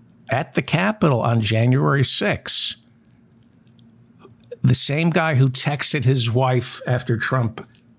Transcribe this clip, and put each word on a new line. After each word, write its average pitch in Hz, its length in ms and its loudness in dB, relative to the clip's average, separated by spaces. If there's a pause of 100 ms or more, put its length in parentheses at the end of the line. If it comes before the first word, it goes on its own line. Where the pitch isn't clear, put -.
(300)
at 139 240 -4
the - 80 -2
Capitol 165 600 0
on 117 200 2
January 127 600 2
sixth? - 720 -4 (1900)
The 127 140 4
same 165 340 0
guy 160 260 0
who 131 140 4
texted 143 560 -4
his 123 240 2
wife 127 560 0
after 123 320 -2
Trump 117 480 -2 (340)